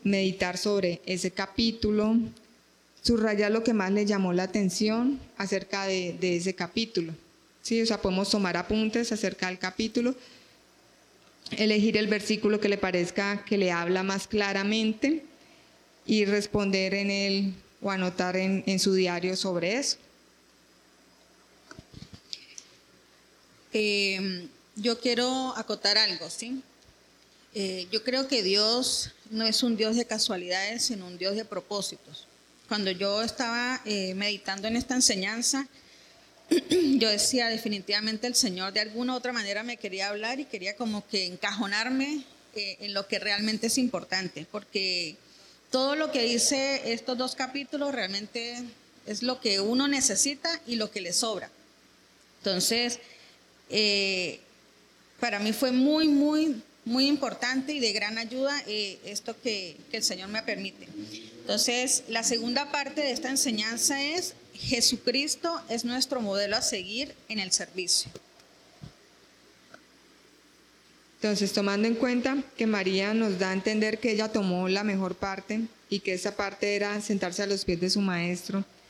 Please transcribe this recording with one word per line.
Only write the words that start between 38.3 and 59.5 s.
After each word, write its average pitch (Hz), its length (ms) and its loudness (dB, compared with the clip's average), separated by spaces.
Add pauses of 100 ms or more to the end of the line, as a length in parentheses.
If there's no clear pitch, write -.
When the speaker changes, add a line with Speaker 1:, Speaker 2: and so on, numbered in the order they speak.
Speaker 2:
Señor 190 360 0
de 202 60 0
alguna 226 360 -2
u - 20 -2
otra 247 160 -4
manera 214 320 -2
me 240 120 -8
quería 190 320 -4
hablar 214 300 -4
y 294 60 -6
quería 196 320 -8
como 214 320 -4
que 190 180 -2
encajonarme, 233 1000 -2 (300)
eh, 196 240 -8
en 202 160 -10
lo 196 140 -4
que 202 100 -2
realmente 208 480 -2
es 220 100 2
importante", 185 760 -2
porque 185 640 -4 (560)
todo 269 240 2
lo 311 160 0
que 254 100 2
dice 247 680 2
estos 233 260 -4
dos 254 160 -2
capítulos 277 580 -4
realmente 233 720 -6 (420)
es 214 200 -6
lo 254 160 -2
que 196 180 2
uno 247 300 2
necesita 285 760 0
y 233 120 -4
lo 214 160 -4
que 208 80 -6
le 180 120 -6
sobra. 214 380 -2 (880)
Entonces, 226 640 0 (680)
eh, 196 720 2 (800)
para 202 220 -2
mí 214 120 0
fue 254 200 2
muy, 294 340 6
muy 294 560 4 (220)
muy 254 220 2
importante 262 680 0
y 294 80 -2
de 220 120 2
gran 214 260 -2
ayuda, 262 480 -2
eh, 202 380 -6
esto 208 360 -10
que, 190 360 -6 (140)